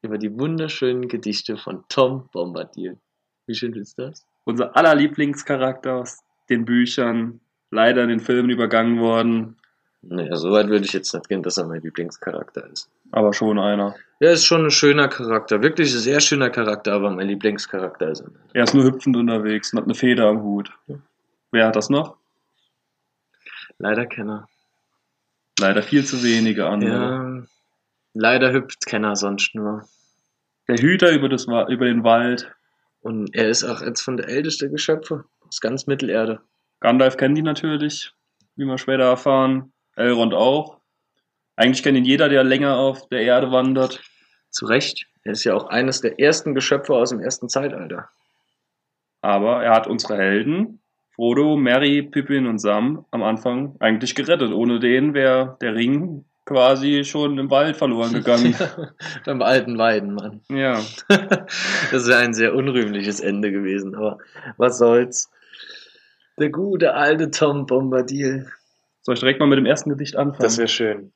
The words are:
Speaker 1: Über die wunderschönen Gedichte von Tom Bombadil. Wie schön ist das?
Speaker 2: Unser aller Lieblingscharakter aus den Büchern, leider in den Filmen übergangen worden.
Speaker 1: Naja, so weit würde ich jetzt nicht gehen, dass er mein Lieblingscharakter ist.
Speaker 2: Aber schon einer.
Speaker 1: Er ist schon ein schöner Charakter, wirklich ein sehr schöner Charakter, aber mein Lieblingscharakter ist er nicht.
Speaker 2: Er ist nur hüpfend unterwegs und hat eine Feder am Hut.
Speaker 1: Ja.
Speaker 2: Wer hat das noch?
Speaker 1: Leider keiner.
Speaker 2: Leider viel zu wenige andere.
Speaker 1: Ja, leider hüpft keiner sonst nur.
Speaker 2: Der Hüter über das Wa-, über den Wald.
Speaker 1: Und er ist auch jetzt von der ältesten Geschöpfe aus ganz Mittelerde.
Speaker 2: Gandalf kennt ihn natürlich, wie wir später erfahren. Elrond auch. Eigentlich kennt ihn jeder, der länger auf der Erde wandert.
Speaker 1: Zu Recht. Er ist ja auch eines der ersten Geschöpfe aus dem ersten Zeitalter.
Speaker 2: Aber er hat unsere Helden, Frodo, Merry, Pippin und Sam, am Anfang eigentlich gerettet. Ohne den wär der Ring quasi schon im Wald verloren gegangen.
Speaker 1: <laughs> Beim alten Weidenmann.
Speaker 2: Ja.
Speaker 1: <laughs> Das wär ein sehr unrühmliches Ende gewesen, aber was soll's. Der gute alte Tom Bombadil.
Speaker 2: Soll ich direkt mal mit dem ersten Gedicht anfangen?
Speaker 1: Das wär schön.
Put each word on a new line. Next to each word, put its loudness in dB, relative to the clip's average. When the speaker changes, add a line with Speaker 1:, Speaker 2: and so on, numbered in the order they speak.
Speaker 1:
Über -8
die -6
wunderschönen -4
Gedichte -6
von -14
Tom 0
Bombadil. -10
Wie -10
schön -8
ist -16
das? -14
Speaker 2:
Unser -2
aller 6
Lieblingscharakter -2
aus -10
den 2
Büchern, 0
leider 4
in 0
den 0
Filmen 0
übergangen 0
worden. 0
Speaker 1:
Naja, -6
so -2
weit 4
würde 2
ich -6
jetzt -6
nicht -10
gehen, -4
dass -4
er -4
mein -10
Lieblingscharakter -10
ist. -16
Speaker 2:
Aber 2
schon 0
einer. -2
Speaker 1:
Er 6
ist 4
schon 4
ein 2
schöner 4
Charakter, -2
wirklich 2
ein -2
sehr 0
schöner 2
Charakter, -2
aber 0
mein -4
Lieblingscharakter -4
ist -6
er -20
nicht. -20
Speaker 2:
Er 2
ist 2
nur 6
hüpfend 2
unterwegs -2
und -2
hat -6
eine -2
Feder 4
am 2
Hut. -6
Speaker 1:
Ja. -12
Speaker 2:
Wer 4
hat 0
das -2
noch? -2
Speaker 1:
Leider -2
keiner. -10
Speaker 2:
Leider 2
viel 2
zu -4
wenige 2
andere. 0
Speaker 1:
Ja, -4
leider 4
hüpft -4
keiner -2
sonst -4
nur. -8
Speaker 2:
Der 2
Hüter 4
über 2
das -2
Wa-, 0
über 0
den 0
Wald. 2
Speaker 1:
Und -8
er 2
ist 0
auch -8
jetzt -8
von -6
der -8
ältesten -4
Geschöpfe -4
aus -12
ganz -4
Mittelerde. -2
Speaker 2:
Gandalf 4
kennt 2
ihn -2
natürlich, -4
wie -6
wir -4
später 0
erfahren. 2
Elrond 2
auch. 2
Eigentlich 2
kennt 4
ihn 2
jeder, 4
der 4
länger 2
auf -2
der -2
Erde 2
wandert. 0
Speaker 1:
Zu -8
Recht. -2
Er -6
ist -6
ja 2
auch -2
eines -2
der -4
ersten 2
Geschöpfe 0
aus 2
dem -6
ersten -8
Zeitalter. -6
Speaker 2:
Aber 0
er 2
hat 4
unsere -4
Helden, 0
Frodo, 2
Merry, 2
Pippin -2
und -2
Sam, 0
am -4
Anfang -4
eigentlich 0
gerettet. 0
Ohne 0
den 2
wär 0
der -4
Ring -2
quasi 2
schon -2
im -4
Wald 2
verloren -2
gegangen. 2
Speaker 1:
<laughs> -14
Beim -4
alten 2
Weidenmann. -2
Speaker 2:
Ja. -2
Speaker 1:
<laughs> 6
Das 0
wär 6
ein 2
sehr 2
unrühmliches -2
Ende -2
gewesen, -4
aber -6
was 2
soll's. 2
Der 0
gute 0
alte 2
Tom 0
Bombadil. -2
Speaker 2:
Soll -2
ich -2
direkt 2
mal 4
mit 6
dem 2
ersten 0
Gedicht -6
anfangen? -2
Speaker 1:
Das 2
wär 0
schön. -4